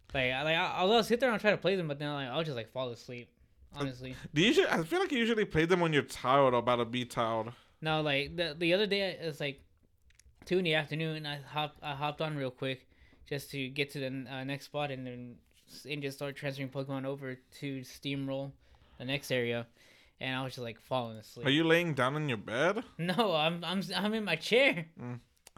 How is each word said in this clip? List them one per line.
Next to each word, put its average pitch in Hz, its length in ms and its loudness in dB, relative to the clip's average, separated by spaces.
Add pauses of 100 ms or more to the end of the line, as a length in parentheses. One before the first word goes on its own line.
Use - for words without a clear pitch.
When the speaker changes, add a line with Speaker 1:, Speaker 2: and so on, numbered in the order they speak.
(140)
Speaker 1:
Like, 127 180 2
I, 131 100 -2
like, 160 140 2
I, 170 200 0
I'll, 185 160 4
I'll 233 120 6
sit 233 160 0
there 262 80 2
and 226 60 2
I'll 196 60 -2
try 214 100 4
to 180 80 2
play 190 180 2
them, 170 120 -2
but 143 100 -4
then, 147 140 -4
like, 139 160 -4
I'll 151 160 -2
just, 147 120 -4
like, 113 160 -8
fall 127 180 -4
asleep, 120 380 -14 (480)
Speaker 2:
Uh, 143 40 -8
Speaker 1:
honestly. 131 360 -6 (160)
Speaker 2:
do 147 80 4
you 190 80 8
usually, 330 200 6
I 170 140 2
feel 339 180 0
like 370 120 0
you 254 60 2
usually 220 260 2
play 160 220 2
them 175 140 4
when 165 120 2
you're 139 100 6
tired 131 520 4
or 120 60 6
about 120 160 4
to 120 100 2
be 123 180 -2
tired. 113 480 -2 (300)
Speaker 1:
No, 156 180 0
like, 143 340 0
the, 165 240 -4
the 170 140 4
other 202 140 4
day, 196 340 -2
it's, 151 200 -8
like, 139 200 -4 (840)
two 180 120 2
in 185 60 2
the 156 100 4
afternoon, 156 520 -2
I 147 160 -8
hop-, 147 400 -4
I 147 120 -6
hopped 147 280 -2
on 156 140 -2
real 131 140 -2
quick 131 360 -6 (420)
just - 220 -8
to 135 180 -4
get 139 220 -2
to - 100 -8
the, 131 320 -6
uh, 131 120 -8
next 139 220 -8
spot 147 240 -4
and 131 160 -8
then 123 300 -12 (340)
s-, - 180 -18
and 147 120 -6
just 139 160 -6
start 139 200 -8
transferring 135 340 -6
Pokemon 135 340 -6
over 135 300 -6 (260)
to 135 200 -6
steamroll 139 720 -6 (460)
the 127 60 -12
next 139 260 -4
area. 120 360 0 (540)
And 131 140 -4
I 131 80 -2
was 127 120 -6
just, 123 100 -10
like, 117 160 -12
falling 117 380 -4
asleep. 120 280 -8
Speaker 2:
Are 131 40 4
you 151 140 6
laying 165 300 6
down 131 220 2
in 151 120 -2
your 117 100 0
bed? 151 440 0 (140)
Speaker 1:
No, 175 380 2
I'm, 165 300 0
I'm, 180 180 -2 (120)
I'm 202 200 0
in 220 100 -2
my 170 120 0
chair. 214 500 2 (140)
Speaker 2:
Mm. 123 200 -8 (380)